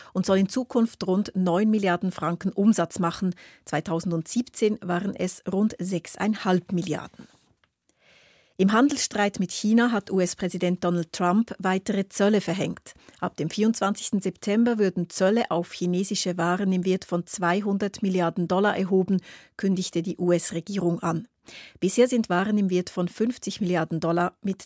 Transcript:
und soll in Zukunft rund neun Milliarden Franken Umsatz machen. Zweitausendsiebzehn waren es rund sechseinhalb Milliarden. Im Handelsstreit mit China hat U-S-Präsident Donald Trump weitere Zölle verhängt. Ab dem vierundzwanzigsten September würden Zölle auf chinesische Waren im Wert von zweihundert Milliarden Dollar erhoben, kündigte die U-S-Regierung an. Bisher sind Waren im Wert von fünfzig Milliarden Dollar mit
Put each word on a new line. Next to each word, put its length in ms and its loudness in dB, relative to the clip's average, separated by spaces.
und 100 0
soll 140 4
in 100 4
Zukunft 580 -2
rund 280 0
neun 340 2
Milliarden 420 2
Franken 420 -2
Umsatz 460 2
machen. 360 0
Zweitausendsiebzehn 1120 -2
waren 340 -4
es 320 -4
rund 320 0
sechseinhalb 920 -2
Milliarden. 560 -4
Im 120 4
Handelsstreit 680 2
mit 140 -2
China 400 2
hat 180 -2
U-S-Präsident 720 0
Donald 300 0
Trump 480 2
weitere 480 0
Zölle 320 2
verhängt. 540 -4
Ab 160 -6
dem 140 -4
vierundzwanzigsten 680 0
September 600 0
würden 280 0
Zölle 440 2
auf 200 -2
chinesische 680 -2
Waren 340 0
im 120 0
Wert 200 0
von 200 -4
zweihundert 800 -2
Milliarden 460 0
Dollar 280 2
erhoben, 440 2
kündigte 460 -2
die 160 -6
U-S-Regierung 800 0
an. 300 -4
Bisher 300 4
sind 220 0
Waren 280 2
im 100 2
Wert 220 0
von 160 -2
fünfzig 540 -4
Milliarden 400 -2
Dollar 420 0
mit 240 -6